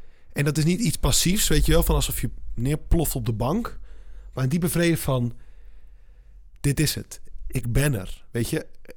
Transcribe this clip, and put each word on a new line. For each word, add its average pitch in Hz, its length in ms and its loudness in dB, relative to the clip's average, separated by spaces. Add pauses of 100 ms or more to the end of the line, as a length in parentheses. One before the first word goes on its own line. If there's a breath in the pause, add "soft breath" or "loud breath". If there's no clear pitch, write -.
(320 soft breath)
En 143 120 0
dat 151 140 0
is 151 60 2
niet 175 160 4
iets 165 160 0
passiefs, - 520 4
weet - 180 6
je - 60 6
wel, 170 100 8
van 165 120 2
alsof - 260 0
je 127 100 -2 (240)
neerploft 147 600 2
op 117 120 -4
de 120 60 2
bank. 135 460 -2 (540 soft breath)
Maar 131 120 -2
een 127 60 0
diepe 170 180 2
vrede 170 280 2
van, 123 360 0 (1300 soft breath)
"Dit 143 200 2
is 151 140 2
het. - 260 -10 (260)
Ik 120 260 -2
ben 135 220 4
er." 92 360 -8
Weet 117 200 -2
je, - 160 -4 (300)